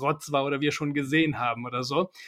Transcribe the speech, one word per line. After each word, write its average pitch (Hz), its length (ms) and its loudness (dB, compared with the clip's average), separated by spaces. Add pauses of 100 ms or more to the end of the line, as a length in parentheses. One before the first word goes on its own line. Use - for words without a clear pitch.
Rotz 151 300 0
war 139 120 4
oder 139 160 0
wir 147 120 2
schon 147 200 -2
gesehen 143 460 2
haben 120 260 -2
oder 123 180 -4
so. 143 280 0 (180)